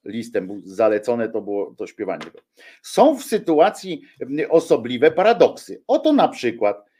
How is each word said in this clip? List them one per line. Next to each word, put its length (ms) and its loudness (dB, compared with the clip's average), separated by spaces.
Listem 420 -6
był 180 -12
zalecone, 640 0
to 120 -8
było 380 -6
to 80 -10
śpiewanie. 380 -10
Są 340 2
w 80 -12
sytuacji, 760 0
m, 160 -8
osobliwe 640 2
paradoksy. 760 2
Oto 260 2
na 160 4
przykład 560 -4